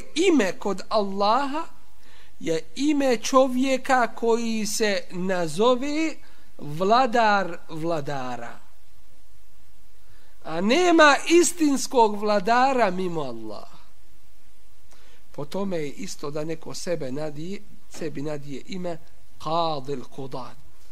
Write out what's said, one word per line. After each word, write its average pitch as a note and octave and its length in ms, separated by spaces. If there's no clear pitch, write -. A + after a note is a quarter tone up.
ime C#4+ 440
kod G3 300
Allaha A3 760
je D#3+ 220
ime C#4 420
čovjeka B3+ 1000
koji A3+ 500
se G3+ 460
nazove A3 1040
vladar G3+ 1000
vladara. C#3 880
A D#3+ 180
nema D#4 540
istinskog C4+ 880
vladara A3 720
mimo F3+ 300
Allaha. A2+ 560
Po D3 140
tome F#3 320
je D3 120
isto D#3 420
da D3+ 120
neko D#3+ 300
sebe D#3 380
nadije, D#3 500
sebi C#3 320
nadije D3 460
ime F3+ 300
Qadil D3+ 640
Qudat. B2+ 400